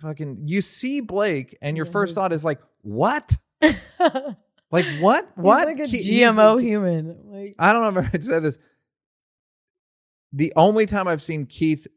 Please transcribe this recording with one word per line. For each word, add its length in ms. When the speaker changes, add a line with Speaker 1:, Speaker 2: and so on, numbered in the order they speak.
Speaker 1:
fucking, 460
you 160
see 380
Blake 600
and 160
your 100
Speaker 2:
Yeah, 60
Speaker 1:
first 180
Speaker 2:
he's 40
Speaker 1:
thought 180
is 120
like, 160
"What?" 540
Speaker 2:
<laughs> 60
Speaker 1:
Like, 160
what? 240
Speaker 2:
He's 100
Speaker 1:
What? 220
Speaker 2:
like 140
a 60
Speaker 1:
He, 100
he's 100
Speaker 2:
G 160
M 160
O 180
Speaker 1:
the 60
Speaker 2:
human. 560
Like 260
Speaker 1:
I 140
don't 220
know 80
if 120
I 60
said 240
this. 120
The 220
only 320
time 220
I've 140
seen 240
Keith 400